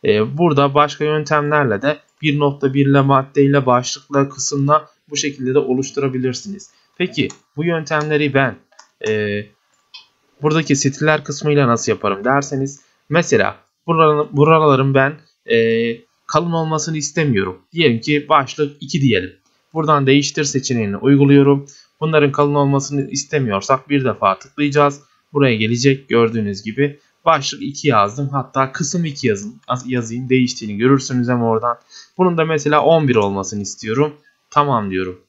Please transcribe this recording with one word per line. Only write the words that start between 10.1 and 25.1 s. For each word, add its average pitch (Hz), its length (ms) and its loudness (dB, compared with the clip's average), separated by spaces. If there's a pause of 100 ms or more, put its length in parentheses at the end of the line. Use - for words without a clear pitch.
buradaki 156 340 0
stiller 147 480 -2
kısmıyla 143 440 0
nasıl 117 240 0
yaparım 101 320 -4
derseniz, 139 560 -2 (280)
mesela 135 480 0 (300)
buranın, 151 460 2
buraların 143 640 4
ben, 135 200 2 (360)
e, 117 460 0 (300)
kalın 170 260 -2
olmasını 160 440 -4
istemiyorum. 120 640 -2 (140)
Diyelim 139 280 2
ki 147 280 -2
başlık 143 520 0
iki 139 200 -4
diyelim. 98 320 0 (400)
Buradan 151 340 0
değiştir 143 380 2
seçeneğini 117 520 -4
uyguluyorum. 139 680 4 (340)
Bunların 151 320 2
kalın 147 220 0
olmasını 139 560 0
istemiyorsak 131 800 -4
bir 139 160 0
defa 101 340 0
tıklayacağız. 143 600 0 (320)